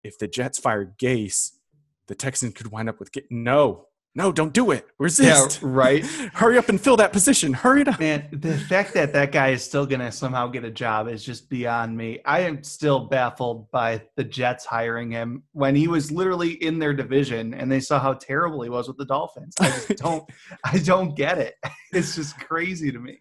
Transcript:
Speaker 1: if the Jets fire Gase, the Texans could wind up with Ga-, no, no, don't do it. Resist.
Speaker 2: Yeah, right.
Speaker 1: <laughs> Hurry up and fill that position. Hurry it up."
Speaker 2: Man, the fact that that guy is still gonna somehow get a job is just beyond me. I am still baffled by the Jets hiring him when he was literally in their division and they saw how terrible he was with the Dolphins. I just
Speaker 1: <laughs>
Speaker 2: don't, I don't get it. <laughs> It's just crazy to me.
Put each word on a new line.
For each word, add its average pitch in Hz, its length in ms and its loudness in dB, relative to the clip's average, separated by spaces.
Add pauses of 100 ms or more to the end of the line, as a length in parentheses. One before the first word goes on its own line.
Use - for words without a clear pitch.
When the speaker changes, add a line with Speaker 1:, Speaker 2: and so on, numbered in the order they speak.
Speaker 1:
if 104 140 -16
the 107 100 -6
Jets 127 320 -6
fire 104 400 -2
Gase, 120 520 -2 (560)
the 101 80 -12
Texans 127 400 -6
could 113 160 -14
wind 110 180 -6
up 110 100 -10
with - 120 -16
Ga-, - 180 -14
no, 120 580 2 (300)
no, 185 140 2
don't 156 220 0
do 233 180 4
it. 127 160 -2 (100)
Resist. 151 640 4
Speaker 2:
Yeah, 151 80 -4
right. 131 360 4
Speaker 1:
<laughs> 285 280 -8
Hurry 233 240 6
up 240 120 4
and 196 120 2
fill 262 160 6
that 208 160 6
position. 180 400 2
Hurry 262 280 4
it 277 60 2
up." 262 120 -2
Speaker 2:
Man, 151 320 -2
the 151 260 -4
fact 190 380 -2
that 147 180 2
that 143 180 2
guy 139 180 4
is 123 140 0
still 143 220 -2
gonna 123 260 -4
somehow 127 360 -4
get 123 160 -10
a 117 80 -10
job 110 360 -2
is 113 160 -10
just - 280 -12
beyond 117 440 -2
me. 113 300 -8
I 151 140 2
am 165 240 -4
still 139 440 0
baffled 120 600 -2
by 113 320 -2 (140)
the 139 80 -4
Jets 123 420 -4
hiring 117 460 -4
him 117 400 -6
when 139 240 2
he 151 120 4
was 156 240 -2
literally 175 420 0 (100)
in 160 160 -2
their 151 160 0
division 120 580 -2
and 131 180 -4
they 135 80 2
saw 131 200 0
how 131 140 2
terrible 143 500 -4
he 117 80 -8
was 120 160 -4
with 131 100 -12
the 139 80 -8
Dolphins. 147 540 -6
I 180 100 6
just - 200 -6
Speaker 1:
<laughs> 202 80 -2
Speaker 2:
don't, 156 260 -4 (400)
I - 160 0
don't 180 360 2
get 156 220 0
it. 120 160 -4 (100)
<laughs> 151 60 -8 (240)
It's 180 220 -2
just 151 240 -8
crazy 165 520 -4
to 120 80 -12
me. 123 220 -16